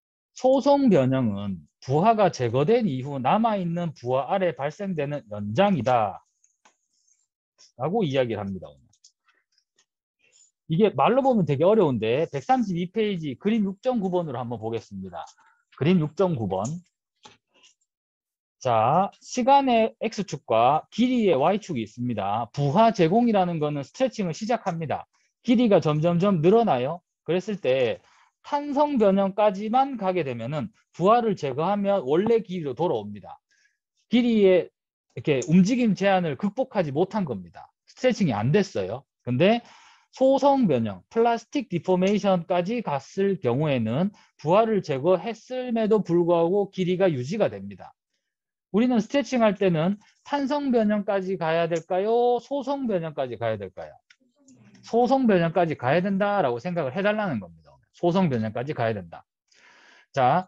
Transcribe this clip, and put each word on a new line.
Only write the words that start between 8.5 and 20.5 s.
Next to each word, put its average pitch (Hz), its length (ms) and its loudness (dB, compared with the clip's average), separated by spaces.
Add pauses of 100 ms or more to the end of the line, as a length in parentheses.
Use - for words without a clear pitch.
오늘. - 100 -20 (1900)
이게 180 200 4
말로 190 320 2
보면 247 240 2
되게 143 180 0
어려운데 151 680 2
백삼십이 185 600 -2
페이지 180 440 -4
그림 214 300 0
육 190 160 -6
점 254 180 -2
구 190 100 -2
번으로 165 300 -4
한번 120 200 -8
보겠습니다. 104 640 -10 (520)
그림 175 220 2
육 151 160 -4
점 185 200 0
구 110 120 -4
번. 95 160 -2 (2000)
자, 127 600 2
시간의 247 800 2
X축과 143 880 0